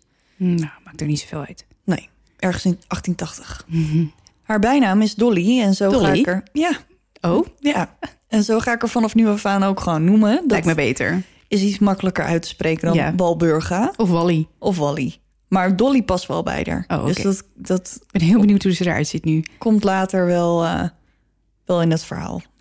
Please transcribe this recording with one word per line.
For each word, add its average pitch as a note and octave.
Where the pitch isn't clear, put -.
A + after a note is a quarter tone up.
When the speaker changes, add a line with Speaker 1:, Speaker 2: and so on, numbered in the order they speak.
Speaker 1:
Nou, E3+
maakt -
er D#3
niet D3
zoveel D3+
uit. -
Speaker 2:
Nee, -
ergens F3+
in F3+
achttien F#3
tachtig. -
Speaker 1:
Mhm. D#3+
Speaker 2:
Haar A3
bijnaam A3
is G#3+
Dolly A#3
en G3
zo G3
Speaker 1:
Dolly? A3
Speaker 2:
ga C#3+
ik F#3+
er, F#3
ja. D#4+
Speaker 1:
Oh? F#3
Speaker 2:
Ja. -
En G#3+
zo A3
ga A#3+
ik A#3
er A#3
vanaf A3+
nu A3+
af G#3
aan G3
ook F#3+
gewoon D#3+
noemen. G#3
Dat D#4
Speaker 1:
Lijkt E3+
me D#3+
beter. D3
Speaker 2:
is G3+
iets G3
makkelijker F#3+
uit E3+
te -
spreken D#3+
dan E3+
Speaker 1:
Ja. D#3
Speaker 2:
Walburga. E3+
Speaker 1:
Of G#3+
Wally. E3+
Speaker 2:
Of F#3+
Wally. C#3+
Maar F#3
Dolly B3+
past F#3
wel E3
bij -
haar. F3
Speaker 1:
Oh, -
Speaker 2:
Dus F3
Speaker 1:
oké. -
Speaker 2:
dat, G3
dat -
Speaker 1:
Ik -
ben F3
heel G3
benieuwd G3+
hoe F#3+
ze F3
eruit D#3
ziet D#3+
nu. D#3+
Speaker 2:
komt G#3+
later F#3+
wel, E3+
eh, F3
wel F3
in E3
het D#3+
verhaal. F3